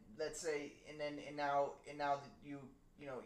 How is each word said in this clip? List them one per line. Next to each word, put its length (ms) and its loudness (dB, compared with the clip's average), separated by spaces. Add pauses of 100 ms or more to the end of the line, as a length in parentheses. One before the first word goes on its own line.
(180)
let's 220 -2
say, 340 0 (140)
and 120 -6
then, 260 -2
and 100 -6
now, 340 6 (180)
and 100 -8
now 180 6
that 320 -10
you, 100 -6 (400)
you 80 -10
know, 200 -4